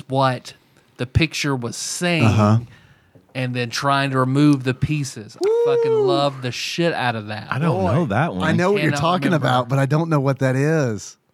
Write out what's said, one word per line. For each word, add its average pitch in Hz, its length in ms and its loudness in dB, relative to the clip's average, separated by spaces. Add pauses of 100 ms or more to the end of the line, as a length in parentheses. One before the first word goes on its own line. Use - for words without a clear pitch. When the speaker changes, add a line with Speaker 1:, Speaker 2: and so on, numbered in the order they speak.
Speaker 1:
what 131 440 -2 (440)
the 123 80 -4
picture 156 500 -2
was 117 220 -8
saying 175 480 -2
Speaker 2:
Uh-huh. 107 340 4 (760)
Speaker 1:
and 127 200 -4
then 120 140 -4
trying 139 400 0
to 131 80 -2
remove 135 460 4
the 127 100 0
pieces. 131 640 -6
I 440 280 2
fucking 466 260 2
love 143 480 0
the 123 100 -4
shit - 420 -4
out 120 220 -2
of 104 120 -8
that. - 240 -10
Speaker 3:
I 127 80 -2
don't 170 200 0
Speaker 2:
Boy. 190 140 0
Speaker 3:
know 165 140 2
that 117 260 0
one. 180 140 -4
Speaker 2:
I 160 60 0
know 175 180 2
what 208 100 0
you're 156 80 0
Speaker 1:
Cannot 143 120 -2
Speaker 2:
talking 165 240 0
Speaker 1:
remember. 151 200 0
Speaker 2:
about, 127 240 0
but 135 80 0
I 139 80 2
don't 156 240 0
know 156 100 2
what 135 200 0
that 131 160 2
is. 139 600 -2 (160)